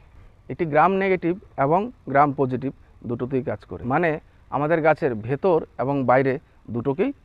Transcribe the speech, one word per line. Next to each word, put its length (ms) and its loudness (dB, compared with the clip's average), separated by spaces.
এটি 160 -4
গ্রাম 260 4
নেগেটিভ 480 0
এবং 340 0
গ্রাম 280 4
পজিটিভ 340 -2
দুটোতেই 380 -4
কাজ 220 -8
করে, 180 -12
মানে 360 0
আমাদের 320 0
গাছের 340 2
ভেতর 500 0
এবং 260 -2
বাইরে 360 2
দুটোকেই 420 -2